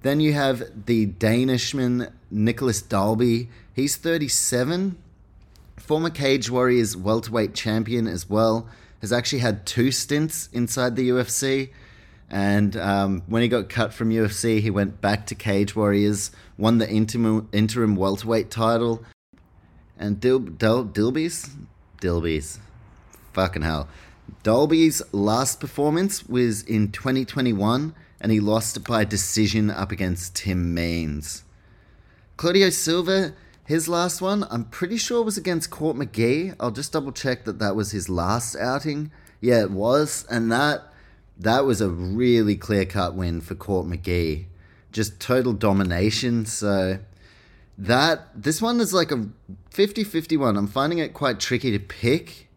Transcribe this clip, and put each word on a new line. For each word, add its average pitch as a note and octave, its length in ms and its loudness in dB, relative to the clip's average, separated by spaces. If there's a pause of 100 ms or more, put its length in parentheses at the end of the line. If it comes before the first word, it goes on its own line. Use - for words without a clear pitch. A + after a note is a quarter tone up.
Then C#3+ 180 2
you D3+ 100 4
have C3+ 540 -2
the A2+ 220 4
Danishman, B2 1040 0 (180)
Nicholas A2+ 500 0
Dalby. A2+ 680 2 (240)
He's C3+ 240 -2
thirty-seven. E3 1000 0 (800)
Former D#3+ 360 -2
Cage C3+ 380 2
Warriors B2 460 2
welterweight A2 580 0
champion A2 540 -2
as F2 220 -6
well. A2+ 400 2 (320)
Has G2+ 100 -6
actually A#2+ 280 -2
had G#2+ 260 -2
two B2+ 260 0
stints D3+ 640 -2
inside A#2+ 420 0
the B2+ 100 0
U B2 140 2
F B2 80 0
C. C3+ 440 -2 (580)
And, G2+ 480 2
um, G2 500 0
when A2+ 140 0
he A#2+ 60 4
got A2 200 0
cut A2 260 -2
from A2+ 180 -2
U A2+ 120 2
F G#2 80 0
C, A2 300 0
he G#2+ 80 0
went G2 320 -2
back G#2 260 0
to - 80 -8
Cage G2+ 400 0
Warriors, G#2 560 2 (260)
won A2+ 200 4
the A2+ 120 2
interim, A2 640 0
interim G#2+ 460 2
welterweight G#2 520 0
title. A2+ 540 0 (960)
And G2+ 240 -2
Dil-, B2+ 180 4
Dil-, A2 460 0
Dilby's? C3+ 640 -2 (500)
Dilby's. E2 600 -2 (720)
Fucking F2+ 300 0
hell. D#2 260 -2 (540)
Dalby's D3+ 580 4 (100)
last G#2+ 480 0
performance D3+ 680 -2
was A#2 380 0
in G#2+ 280 0
twenty C3 340 -2
twenty-one, B2 680 0 (280)
and A2 100 2
he G#2+ 80 6
lost G#2+ 460 0
by A2+ 180 2
decision G#2 680 0
up F#2+ 220 -4
against F2+ 460 -4
Tim F2+ 360 -2
Means. E2+ 680 -4 (960)
Claudio F3+ 320 4
Silva, F3 640 0 (340)
his D#3 220 0
last F3 320 0
one, G3 280 -2
I'm A#2 140 -4
pretty F#3 320 -6
sure A#3 260 -2
was G#3+ 160 -2
against E3 320 -4
Court D#3 280 -4
McGee. C3+ 640 0
I'll B2 100 -2
just C#3 220 -8
double C#3 180 -4
check B2+ 320 -4
that - 160 -8
that G2+ 160 0
was F#2+ 160 -2
his G2 160 -6
last F#2 480 -2
outing. C#3+ 560 -4 (300)
Yeah, A2+ 220 6
it F#2+ 80 -2
was. B2+ 580 0
And A2+ 200 0
that, C#3 340 2 (540)
that A#2 280 4
was A2 160 2
a G2 80 2
really G#2 680 2
clear-cut F#2+ 600 0
win E2+ 260 -2
for F#2 140 -10
Court F#2 300 -2
McGee. E2+ 600 -2 (480)
Just G#2+ 260 -4
total B2+ 320 2
domination. G#2 920 0
So G2 540 0 (800)
that, B2 640 0
this D#3 200 0
one A#3+ 180 2
is G3 140 0
like E3 180 2
a A2+ 160 -4 (420)
fifty G3+ 360 0
fifty D#3+ 320 -2
one. A#2+ 180 2
I'm G2+ 120 0
finding C#3+ 320 -2
it D3+ 140 -4
quite B2+ 280 -2
tricky B2+ 300 0
to G2+ 80 0
pick - 640 -2 (140)